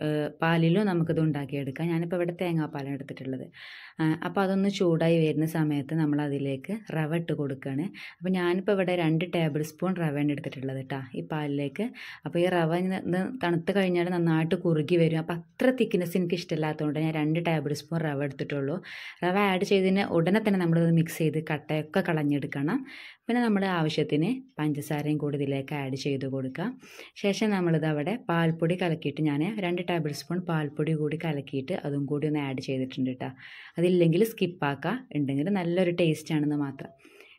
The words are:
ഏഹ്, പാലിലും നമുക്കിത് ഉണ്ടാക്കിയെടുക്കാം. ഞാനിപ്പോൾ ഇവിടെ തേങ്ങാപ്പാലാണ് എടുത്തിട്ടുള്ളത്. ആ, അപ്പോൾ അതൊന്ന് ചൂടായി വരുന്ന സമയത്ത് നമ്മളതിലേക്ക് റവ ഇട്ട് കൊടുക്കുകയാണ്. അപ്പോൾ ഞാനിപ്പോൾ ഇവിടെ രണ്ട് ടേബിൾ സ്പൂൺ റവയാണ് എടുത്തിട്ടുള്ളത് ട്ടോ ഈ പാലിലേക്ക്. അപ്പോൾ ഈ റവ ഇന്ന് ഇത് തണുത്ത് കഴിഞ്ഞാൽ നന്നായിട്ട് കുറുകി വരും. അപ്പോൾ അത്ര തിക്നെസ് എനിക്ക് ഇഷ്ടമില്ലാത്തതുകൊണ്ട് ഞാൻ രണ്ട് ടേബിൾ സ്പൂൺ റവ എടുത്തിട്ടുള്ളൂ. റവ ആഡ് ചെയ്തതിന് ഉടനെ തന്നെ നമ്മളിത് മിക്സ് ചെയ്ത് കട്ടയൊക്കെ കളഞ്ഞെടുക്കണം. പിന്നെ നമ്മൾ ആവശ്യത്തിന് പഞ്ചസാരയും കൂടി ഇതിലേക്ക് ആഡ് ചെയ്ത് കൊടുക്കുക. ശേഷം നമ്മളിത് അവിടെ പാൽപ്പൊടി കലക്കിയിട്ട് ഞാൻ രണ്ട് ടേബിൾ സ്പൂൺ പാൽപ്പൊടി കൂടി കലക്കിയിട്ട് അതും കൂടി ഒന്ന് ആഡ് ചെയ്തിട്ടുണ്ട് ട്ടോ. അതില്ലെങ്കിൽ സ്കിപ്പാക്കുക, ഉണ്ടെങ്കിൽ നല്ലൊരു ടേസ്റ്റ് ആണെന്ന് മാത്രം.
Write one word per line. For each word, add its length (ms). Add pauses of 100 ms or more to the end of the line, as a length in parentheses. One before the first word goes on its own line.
ഏഹ്, 340
പാലിലും 500
നമുക്കിത് 360
ഉണ്ടാക്കിയെടുക്കാം. 680
ഞാനിപ്പോൾ 300
ഇവിടെ 200
തേങ്ങാപ്പാലാണ് 580
എടുത്തിട്ടുള്ളത്. 500 (480)
ആ, 120 (160)
അപ്പോൾ 200
അതൊന്ന് 300
ചൂടായി 460
വരുന്ന 320
സമയത്ത് 460
നമ്മളതിലേക്ക് 760 (180)
റവ 240
ഇട്ട് 180
കൊടുക്കുകയാണ്. 520 (260)
അപ്പോൾ 200
ഞാനിപ്പോൾ 420
ഇവിടെ 220
രണ്ട് 340
ടേബിൾ 340
സ്പൂൺ 320
റവയാണ് 360
എടുത്തിട്ടുള്ളത് 500
ട്ടോ 100 (180)
ഈ 140
പാലിലേക്ക്. 640 (360)
അപ്പോൾ 180
ഈ 80
റവ 280
ഇന്ന് 260
ഇത് 160 (180)
തണുത്ത് 360
കഴിഞ്ഞാൽ 360
നന്നായിട്ട് 480
കുറുകി 400
വരും. 240
അപ്പോൾ 160
അത്ര 360
തിക്നെസ് 440
എനിക്ക് 200
ഇഷ്ടമില്ലാത്തതുകൊണ്ട് 640
ഞാൻ 140
രണ്ട് 280
ടേബിൾ 320
സ്പൂൺ 260
റവ 240
എടുത്തിട്ടുള്ളൂ. 520 (440)
റവ 240
ആഡ് 220
ചെയ്തതിന് 440
ഉടനെ 300
തന്നെ 200
നമ്മളിത് 340
മിക്സ് 240
ചെയ്ത് 260
കട്ടയൊക്കെ 580
കളഞ്ഞെടുക്കണം. 760 (440)
പിന്നെ 200
നമ്മൾ 260
ആവശ്യത്തിന് 640 (240)
പഞ്ചസാരയും 640
കൂടി 180
ഇതിലേക്ക് 400
ആഡ് 220
ചെയ്ത് 280
കൊടുക്കുക. 420 (480)
ശേഷം 360
നമ്മളിത് 360
അവിടെ 260 (120)
പാൽപ്പൊടി 520
കലക്കിയിട്ട് 440
ഞാൻ 200 (160)
രണ്ട് 260
ടേബിൾ 300
സ്പൂൺ 320
പാൽപ്പൊടി 480
കൂടി 260
കലക്കിയിട്ട് 600
അതും 260
കൂടി 220
ഒന്ന് 140
ആഡ് 200
ചെയ്തിട്ടുണ്ട് 520
ട്ടോ. 160 (460)
അതില്ലെങ്കിൽ 500
സ്കിപ്പാക്കുക, 680 (200)
ഉണ്ടെങ്കിൽ 380
നല്ലൊരു 420
ടേസ്റ്റ് 400
ആണെന്ന് 260
മാത്രം. 320 (480)